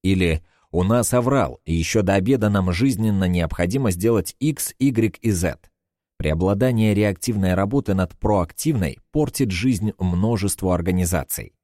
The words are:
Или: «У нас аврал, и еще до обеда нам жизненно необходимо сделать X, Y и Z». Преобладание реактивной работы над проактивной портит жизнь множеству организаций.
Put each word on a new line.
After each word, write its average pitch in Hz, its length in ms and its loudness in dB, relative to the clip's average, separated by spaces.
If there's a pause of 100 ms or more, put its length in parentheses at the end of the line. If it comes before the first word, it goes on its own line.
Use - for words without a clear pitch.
Или: 92 400 2 (300)
«У 87 100 0
нас 113 320 2
аврал, 120 500 0
и 82 80 -4
еще 82 300 0
до 98 120 2
обеда 107 360 2
нам 92 220 0
жизненно 101 560 0
необходимо 90 640 0
сделать 101 480 0
X, 147 400 -4
Y 117 400 2
и 113 100 0
Z». 87 280 -2 (580)
Преобладание 104 760 0
реактивной 101 600 0
работы 101 400 0
над 92 240 -2
проактивной 101 800 -2 (140)
портит 139 400 -2
жизнь 104 440 0
множеству 95 760 -2
организаций. 87 920 -2